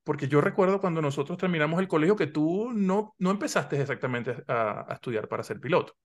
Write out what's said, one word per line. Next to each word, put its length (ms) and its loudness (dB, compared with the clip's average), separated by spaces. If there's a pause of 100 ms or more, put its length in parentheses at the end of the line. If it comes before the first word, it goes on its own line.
Porque 240 -2
yo 140 6
recuerdo 400 2
cuando 180 0
nosotros 380 -2
terminamos 420 0
el 80 0
colegio 260 4
que 120 0
tú 480 0
no, 440 0
no 120 2
empezaste 500 -2
exactamente 560 -2 (120)
a, 380 -2
a 100 -8
estudiar 320 -6
para 140 -4
ser 180 -8
piloto, 340 0 (100)